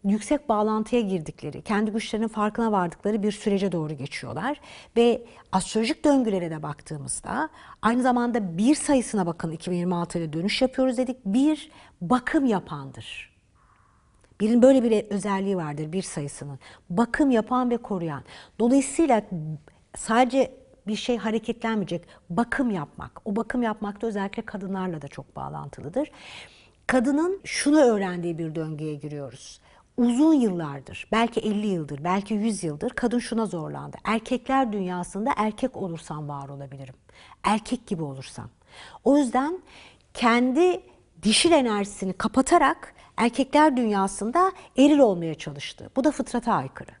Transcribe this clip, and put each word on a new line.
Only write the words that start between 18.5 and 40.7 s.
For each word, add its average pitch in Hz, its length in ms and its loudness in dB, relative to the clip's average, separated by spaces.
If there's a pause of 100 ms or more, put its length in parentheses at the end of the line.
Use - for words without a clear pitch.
Dolayısıyla 262 600 4 (760)
sadece 247 540 2 (360)
bir 214 80 -2
şey 240 220 -2
hareketlenmeyecek. 220 880 -4 (240)
Bakım 240 420 0
yapmak. - 540 -8
O 202 100 -4
bakım 233 280 -2
yapmakta 214 440 -4
özellikle 202 340 -4
kadınlarla 185 600 -8
da 143 60 -14
çok - 280 -16
bağlantılıdır. 147 760 -8 (760)
Kadının 285 560 2
şunu - 360 2
öğrendiği 180 580 2
bir 160 180 -6
döngüye 156 400 -6
giriyoruz. 143 680 -12 (360)
Uzun 247 360 4
yıllardır, 170 800 -2
belki 226 280 0
elli 214 280 -2
yıldır, 151 360 -4
belki 196 300 -2
yüz 208 300 -2
yıldır 156 260 -4
kadın 240 300 -2
şuna 226 260 -2
zorlandı. 151 580 -8
Erkekler 254 720 -2
dünyasında 185 640 -4
erkek 214 400 -2
olursam 160 520 -8
var 139 200 -10
olabilirim. 139 460 -16 (480)
Erkek 214 440 -2
gibi 165 160 -4
olursam. 135 460 -12 (540)
O 277 140 6
yüzden 277 420 0 (540)
kendi 254 680 2 (420)